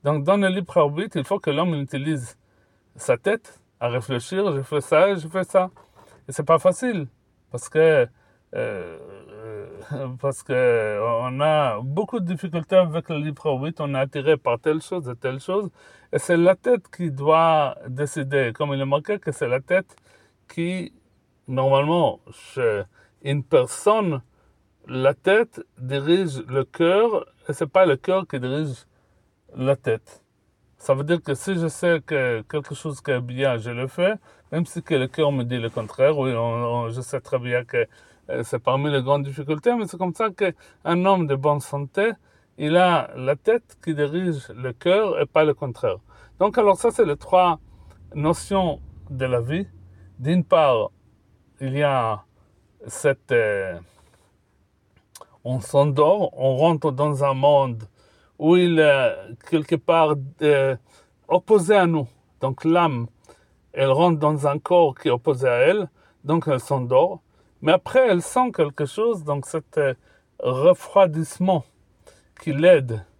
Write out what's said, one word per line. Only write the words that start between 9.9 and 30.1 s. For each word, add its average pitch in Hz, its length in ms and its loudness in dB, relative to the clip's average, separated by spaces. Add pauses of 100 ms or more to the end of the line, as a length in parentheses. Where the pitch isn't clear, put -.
<laughs> 131 300 -10
parce 139 240 -6
que 117 580 0
on 123 380 -4
a 147 400 2
beaucoup 175 400 -4
de 180 40 -4
difficultés 170 520 -2
avec 170 320 2
le 156 100 -4
libre 151 300 -6
arbitre, 147 360 -4
on 139 100 -4
est 135 40 -2
attiré 139 380 0
par 120 240 -2
telle 156 200 -2
chose 165 280 -8
et 120 80 -10
telle 131 240 -6
chose, 196 280 -4 (440)
et 156 80 -2
c'est 175 160 0
la 175 180 4
tête 240 340 -2
qui 175 220 -8
doit 156 680 2 (120)
décider, 135 680 -2
comme 143 180 -4
il 139 80 -4
est 135 60 -4
marqué 147 320 -2
que 156 140 -8
c'est 131 160 -6
la 127 120 -2
tête 185 360 -4 (520)
qui, 175 460 -8 (520)
normalement, 135 760 2 (100)
chez 110 540 -4 (380)
une 139 220 -4
personne, 165 800 2 (640)
la 131 260 2
tête 208 500 0 (140)
dirige 139 720 -2
le 131 160 -2
cœur, 202 640 0 (220)
et 156 40 -6
c'est 156 140 -4
pas 190 180 4
le 147 120 4
cœur 185 300 -2
qui 135 140 -8
dirige 135 460 -6 (680)
la 131 220 0
tête. - 460 -8 (560)